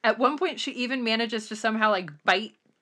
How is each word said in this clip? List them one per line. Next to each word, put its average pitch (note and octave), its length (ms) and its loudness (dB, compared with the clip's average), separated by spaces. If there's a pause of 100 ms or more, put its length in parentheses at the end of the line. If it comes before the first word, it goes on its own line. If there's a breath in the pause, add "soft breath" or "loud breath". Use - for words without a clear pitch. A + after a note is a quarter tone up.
At A3 160 2
one C4+ 200 2
point, E4 200 -2
she C4+ 140 -6
even B3 320 -4
manages A3+ 440 -2
to G#3+ 80 -8
somehow, A3 340 2
like, F#3 200 0 (140)
bite G3+ 300 2 (280)